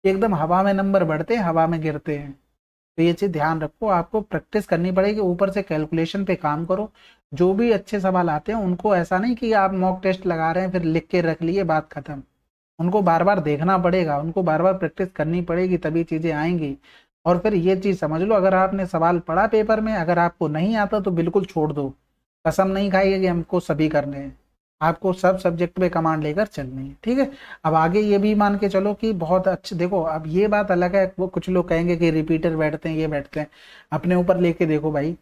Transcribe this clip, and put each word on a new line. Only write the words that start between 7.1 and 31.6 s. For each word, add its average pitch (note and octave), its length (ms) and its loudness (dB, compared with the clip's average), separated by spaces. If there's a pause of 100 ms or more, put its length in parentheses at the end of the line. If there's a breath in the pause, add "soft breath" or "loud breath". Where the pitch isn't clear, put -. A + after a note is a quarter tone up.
जो F3+ 220 2
भी A#3 180 2
अच्छे G3+ 280 -2
सवाल F3+ 300 0
आते D3+ 220 -4
हैं A3+ 80 -2
उनको F#3+ 360 0
ऐसा F3 240 0
नहीं A#3+ 160 0
कि A3+ 180 -2
आप F#3+ 220 2
मॉक F#3 280 0
टेस्ट F#3+ 220 0
लगा E3 260 0
रहे F3+ 120 0
हैं F#3 80 -4
फिर F#3 120 -2
लिख D#3+ 240 0
के F3+ 140 0
रख D#3+ 200 -2
लिए, F3+ 220 0
बात D#3 280 -2
ख़त्म। C#3+ 300 -12 (580)
उनको F3+ 220 2
बार E3+ 220 4
बार G3 180 4
देखना D3+ 360 0
पड़ेगा, F3 400 0
उनको E3 260 -4
बार D#3 180 0
बार F#3+ 120 4
प्रैक्टिस F#3 380 -4
करनी E3 300 -2
पड़ेगी, F3 360 0
तभी E3 260 -2
चीज़ें D#3+ 280 -2
आएंगी। D#3 460 -2 (480 soft breath)
और F3 140 4
फिर G#3+ 140 0
ये F#3 220 2
चीज़ F#3+ 220 -2
समझ D#3 240 -4
लो, G#3+ 140 2
अगर F#3+ 200 4
आपने F#3+ 300 0
सवाल E3+ 340 0
पढ़ा E3+ 280 0
पेपर A3 340 2
में, A3 120 -2
अगर E3+ 260 0
आपको F3 280 0
नहीं E3 300 0
आता G#3 220 0
तो G3 120 -2
बिल्कुल E3+ 340 0
छोड़ D#3 280 -2
दो, C#3 140 -4 (580)
कसम D#3+ 220 2
नहीं G3 240 -2
खाइए F#3+ 280 2
कि F#3 80 0
हमको F3 320 -2
सभी D#3 300 -2
करने C#3+ 280 -2
हैं। C#3 200 -14 (440)
आपको E3 320 0
सब F#3 240 2
सब्जेक्ट F3 420 -2
पे F3+ 100 2
कमांड D#3+ 340 0
लेकर D3+ 220 -2
चलनी C3+ 420 -10
है, C#3 160 -16
ठीक B3 160 0
है। C4+ 120 0 (340 loud breath)
अब D#3+ 80 2
आगे E3+ 280 4
ये G#3 160 2
भी G#3 180 2
मान G3+ 220 2
के G3+ 120 0
चलो G3 240 0
कि A3 220 -4
बहुत F3+ 320 0
अच्छे, F#3+ 280 -4
देखो F3+ 280 0
अब D#3+ 240 -4
ये F3+ 200 2
बात G#3 240 0
अलग F3+ 240 2
है, F#3+ 240 2
वो F#3 80 -2
कुछ F#3 220 -6
लोग F3+ 200 2